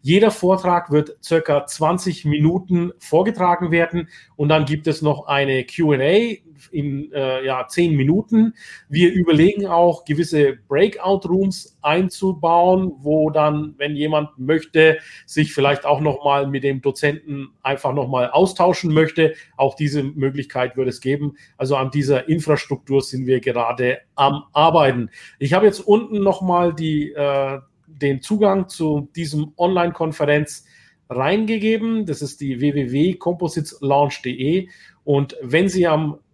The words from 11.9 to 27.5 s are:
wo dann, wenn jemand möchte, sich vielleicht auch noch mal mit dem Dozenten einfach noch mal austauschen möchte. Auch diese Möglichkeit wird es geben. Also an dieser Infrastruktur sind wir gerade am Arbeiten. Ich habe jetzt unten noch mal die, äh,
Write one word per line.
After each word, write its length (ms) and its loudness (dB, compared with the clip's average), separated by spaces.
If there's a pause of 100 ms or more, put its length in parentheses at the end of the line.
wo 320 0
dann, 480 0
wenn 160 -4
jemand 440 -2
möchte, 600 2 (260)
sich 300 -4
vielleicht 300 0
auch 160 0
noch 240 -2
mal 240 0
mit 160 -6
dem 180 -2
Dozenten 680 -4 (120)
einfach 320 -4
noch 140 -4
mal 220 -2
austauschen 640 2
möchte. 420 2 (220)
Auch 200 0
diese 260 -2
Möglichkeit 720 -4
wird 120 -2
es 120 -10
geben. 340 -4 (220)
Also 200 -2
an 160 -4
dieser 360 0
Infrastruktur 760 -2
sind 240 -8
wir 140 2
gerade 600 -2 (160)
am 260 2 (100)
Arbeiten. 580 4 (280)
Ich 160 -2
habe 120 4
jetzt 120 2
unten 460 2
noch 180 0
mal 320 0
die, 380 -2
äh, 480 -2 (260)